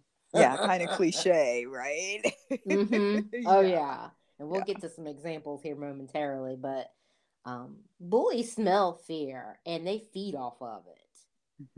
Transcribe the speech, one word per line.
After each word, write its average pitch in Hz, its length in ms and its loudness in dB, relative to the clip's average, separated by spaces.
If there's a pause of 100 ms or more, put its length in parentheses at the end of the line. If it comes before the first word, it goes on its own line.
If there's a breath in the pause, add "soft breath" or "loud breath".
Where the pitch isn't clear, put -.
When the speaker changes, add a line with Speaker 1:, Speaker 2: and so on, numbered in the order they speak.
(360)
Speaker 1:
Yeah, - 200 8
kinda 185 320 2
Speaker 2:
<laughs> 190 80 -2
Speaker 1:
cliche, 156 720 4
right? 151 560 -6 (300)
<laughs> - 0 - (160)
Speaker 2:
Mm-hmm. 208 800 2
Oh, 196 140 8
Speaker 1:
Yeah. 190 80 6
Speaker 2:
yeah. 143 400 -2 (280)
And 147 120 -10
we'll 190 100 -2
Speaker 1:
Yeah. 196 60 -4
Speaker 2:
get 196 160 -4
to 165 80 -8
some 165 180 -14
examples 147 560 -10
here 151 120 -6
momentarily, 139 800 -6
but, 131 360 -6 (540)
um, 123 320 -12 (220)
bullies 233 540 0
smell 190 400 4 (140)
fear, 135 580 -8
and 170 220 -6
they 208 100 -2 (160)
feed 190 220 -6
off 123 260 -10
of 107 240 -12
it. - 800 -20 (140)